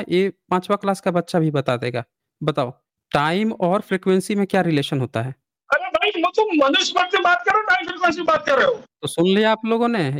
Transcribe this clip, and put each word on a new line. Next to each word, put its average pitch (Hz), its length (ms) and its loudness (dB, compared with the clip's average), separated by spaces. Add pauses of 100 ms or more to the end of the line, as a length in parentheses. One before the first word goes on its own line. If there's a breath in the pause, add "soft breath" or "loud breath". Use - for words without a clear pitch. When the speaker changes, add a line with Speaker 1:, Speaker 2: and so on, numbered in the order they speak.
Speaker 1:
ये 185 200 2 (220)
पांचवा 180 260 0
क्लास 196 240 -2
का 185 100 0
बच्चा 175 280 0
भी 160 120 2
बता 139 260 0
देगा। 123 260 -4 (380)
बताओ, 143 320 -2 (400)
टाइम 185 400 0
और 190 280 0
फ्रीक्वेंसी 190 540 -2
में 202 120 0
क्या 190 160 0
रिलेशन 147 380 0
होता 117 220 -4
है? 123 120 -8 (360)
Speaker 2:
अरे 339 180 -2
भाई, 359 340 -2
वो 359 140 2
तुम 427 200 2
मनुस्मृति 359 600 2
से 370 60 0
बात 349 260 2
करो, 403 140 2
टाइम 370 240 0
फ्रीक्वेंसी 349 360 -2
बात 311 240 0
कर 285 120 2
रहे - 80 4
हो। 494 60 2
Speaker 1:
तो - 360 -10
सुन 170 180 0
लिया 214 260 4
आप 220 140 -2
लोगों 226 220 0
ने, 196 200 0 (120)